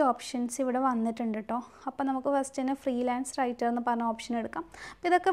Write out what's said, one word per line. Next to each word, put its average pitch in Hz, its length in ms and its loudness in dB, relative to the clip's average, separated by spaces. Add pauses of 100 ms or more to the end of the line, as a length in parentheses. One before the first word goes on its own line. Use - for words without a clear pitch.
ഓപ്ഷൻസ് 240 560 -2
ഇവിടെ 254 240 0
വന്നിട്ടുണ്ട് 233 500 0
കേട്ടോ. 220 200 -4 (320)
അപ്പോൾ 269 200 -4
നമുക്ക് 262 260 -2
ഫസ്റ്റ് 269 260 -2
തന്നെ 262 220 0
ഫ്രീലാൻസ് 247 560 -2
റൈറ്റർ 240 320 0
എന്ന് 240 160 0
പറഞ്ഞ 233 260 0
ഓപ്ഷൻ 233 280 -6
എടുക്കാം. 226 220 -6 (320)
അപ്പോൾ - 140 -2
ഇതൊക്കെ 349 240 6